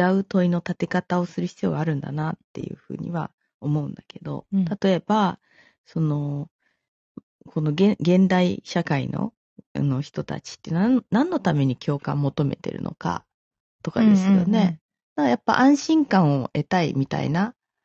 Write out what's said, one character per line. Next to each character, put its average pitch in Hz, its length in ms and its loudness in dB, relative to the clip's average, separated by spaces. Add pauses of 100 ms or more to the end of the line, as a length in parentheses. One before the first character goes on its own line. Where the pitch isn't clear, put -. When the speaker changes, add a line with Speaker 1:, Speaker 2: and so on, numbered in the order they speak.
(200)
Speaker 1:
う 196 40 -2
問 185 220 0
い 175 40 2
の 175 100 0
立 170 160 -6
て 175 120 -4
方 180 320 -2
を 180 60 -2
す - 160 -8
る 175 60 -4
必 - 180 -8
要 180 60 0
が 151 80 -4
あ 156 60 -4
る 156 100 -2
ん 139 60 -6
だ 143 100 -10
な 156 220 -6
っ - 40 -10 (160)
て - 80 -12
い - 100 -10
う - 40 -12
ふ - 160 -20
う - 60 -10
に 165 140 -10
は 165 200 -8 (300)
思 147 240 -2
う - 40 -8
ん - 40 -12
だ - 140 -18
け - 120 -20
ど、 147 320 -12
Speaker 2:
う 196 60 0
ん。 190 80 2
Speaker 1:
例 170 120 -4 (140)
え 175 140 2
ば、 208 340 0 (460)
そ - 160 -6
の、 147 480 -2 (960)
こ - 160 -6
の 151 100 0
現-、 196 280 2
現 185 280 4
代 180 380 0
社 - 180 -2
会 135 240 -2
の、 - 260 -6 (400)
あ - 60 -6
の、 139 220 0
人 - 220 -8
た - 180 -8
ち - 140 -18
っ - 40 -20
て - 120 -10
何、 214 400 2
何 277 180 2
の 349 100 -2
た 170 140 0
め 143 120 2
に 127 120 0
共 143 220 -4
感 143 220 -4
求 143 240 -2
め 139 100 -4
て - 140 -10
る - 120 -8
の 50 100 -6
か - 340 -6 (580)
と 165 80 -6
か - 100 0
で 214 140 6
す 185 100 2
よ 196 60 4
ね。 196 40 6
Speaker 2:
う - 0 -
ん - 20 6
う 180 40 4
ん - 0 -
う - 20 0
ん。 165 40 0
Speaker 1:
だ 208 220 4
か 160 120 -6 (340)
ら 294 140 2
や 247 60 2
っ - 100 -16
ぱ - 140 2
安 277 180 6
心 320 280 2
感 147 380 2
を - 100 -8
得 147 120 -2
た 180 180 0
い 151 100 -2
み 135 140 -2
た 143 160 -4
い 135 60 -2
な 190 260 -2 (300)